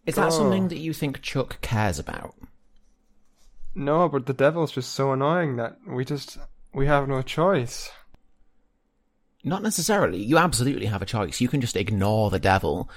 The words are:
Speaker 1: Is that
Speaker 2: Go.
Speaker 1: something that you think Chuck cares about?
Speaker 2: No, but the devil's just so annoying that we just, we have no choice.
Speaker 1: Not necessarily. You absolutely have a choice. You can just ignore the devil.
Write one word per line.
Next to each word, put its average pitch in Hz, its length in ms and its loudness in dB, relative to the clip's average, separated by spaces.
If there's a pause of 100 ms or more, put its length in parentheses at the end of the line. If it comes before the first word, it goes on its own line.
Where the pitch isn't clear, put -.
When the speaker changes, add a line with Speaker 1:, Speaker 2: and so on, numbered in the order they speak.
Speaker 1:
Is - 80 -4
that 165 160 4
Speaker 2:
Go. 165 60 2
Speaker 1:
something 190 320 2
that - 100 -4
you 160 140 -4
think 147 300 -4
Chuck - 380 -4
cares 107 380 0
about? - 360 -10 (1400)
Speaker 2:
No, 156 340 2
but 135 180 -2
the 135 60 -2
devil's 151 400 2
just 127 200 -6
so 139 200 0
annoying 143 440 0
that 117 200 -6 (100)
we 127 180 -6
just, - 340 -8 (340)
we 139 140 2
have 139 220 4
no 135 140 0
choice. 151 680 0 (1500)
Speaker 1:
Not 190 180 -2
necessarily. 170 600 0
You 135 160 4
absolutely 139 480 2
have 104 160 -2
a 98 40 -6
choice. - 340 -2
You 123 80 2
can 143 120 0
just 123 160 -4
ignore 104 540 2
the 95 80 0
devil. 95 580 2